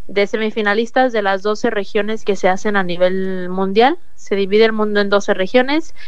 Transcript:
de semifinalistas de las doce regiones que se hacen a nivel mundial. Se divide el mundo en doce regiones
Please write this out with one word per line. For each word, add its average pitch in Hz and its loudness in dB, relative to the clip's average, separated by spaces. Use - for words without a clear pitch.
de 202 0
semifinalistas 220 0
de 220 0
las 196 0
doce 214 -2
regiones 214 -2
que 196 0
se - 2
hacen 196 0
a 196 2
nivel 185 0
mundial. 196 2
Se - -6
divide 196 2
el 226 2
mundo 208 0
en 202 0
doce 202 2
regiones 254 0